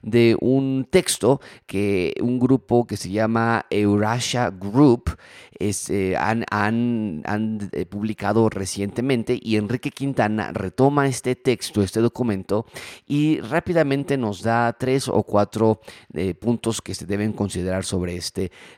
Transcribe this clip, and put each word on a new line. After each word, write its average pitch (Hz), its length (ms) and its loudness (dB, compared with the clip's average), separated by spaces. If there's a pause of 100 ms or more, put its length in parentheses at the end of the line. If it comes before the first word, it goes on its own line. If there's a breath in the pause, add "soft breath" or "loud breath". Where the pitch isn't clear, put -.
de 117 400 4
un 135 480 0
texto 139 540 2 (240 loud breath)
que 98 560 0
un 123 160 0
grupo 120 480 2
que 104 100 -6
se 90 140 -8
llama 113 580 0
Eurasia 107 800 0
Group 107 640 4 (440 loud breath)
es, - 320 -4
eh, 95 260 0
han, 110 340 -2
han, 107 760 -2
han, 107 460 -4
eh, 87 120 -4
publicado 107 640 0
recientemente, 110 920 -2
y 110 140 0
Enrique 107 340 -2
Quintana 110 640 -2
retoma 131 540 2
este 127 300 -2
texto, - 460 0
este 98 180 0
documento, 113 640 -2 (420 loud breath)
y 151 340 0
rápidamente 143 760 0
nos 110 240 -2
da 117 320 2
tres 131 340 0
o 107 160 2
cuatro, 107 600 2 (320 loud breath)
eh, 90 180 -2
puntos 113 480 -2
que - 140 -10
se - 100 -10
deben 101 300 -2
considerar 92 500 -4
sobre 87 320 -4
este 92 340 -6 (280 loud breath)